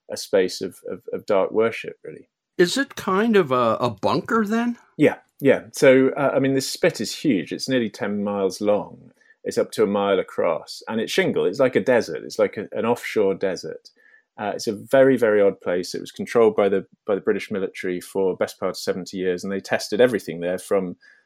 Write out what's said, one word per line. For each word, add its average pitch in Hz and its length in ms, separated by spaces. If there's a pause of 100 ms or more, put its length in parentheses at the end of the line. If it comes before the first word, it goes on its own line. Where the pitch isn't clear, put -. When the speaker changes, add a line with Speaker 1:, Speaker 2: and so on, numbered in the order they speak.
Speaker 1:
a 104 80
space - 440
of, 95 180 (100)
of, 95 120 (100)
of 95 140
dark 95 260
worship, - 520
really. - 260 (280)
Speaker 2:
Is 180 200
it 269 180
kind 208 400
of 170 160
a, 120 300
a 123 80
bunker 135 560
then? 233 320 (180)
Speaker 1:
Yeah, 147 220 (240)
yeah. 98 220 (100)
So, 131 420
uh, 139 180
I 143 60
mean, 135 140
this 135 160
spit - 320
is 101 120
huge. 101 380
It's - 160
nearly 123 220
ten 104 340
miles 101 380
long. 98 500 (320)
It's 98 140
up 107 140
to 113 120
a 104 40
mile 101 320
across, - 680
and 113 140
it's 98 100
shingle. 127 320
It's 95 160
like 131 160
a 107 80
desert. 95 400
It's - 160
like 101 160
a, 104 160
an 113 140
offshore 110 480
desert. 90 560 (480)
Uh, 104 180
it's 98 120
a 113 60
very, 131 440
very 107 240
odd 98 180
place. 90 340
It - 60
was - 120
controlled 107 440
by 104 140
the, 98 160 (200)
by 104 100
the 95 60
British 98 300
military 92 480
for 92 380
best - 240
part 95 80
of 87 80
seventy 95 400
years, 90 260
and 98 80
they 98 80
tested - 400
everything 101 400
there 90 200
from 92 360 (300)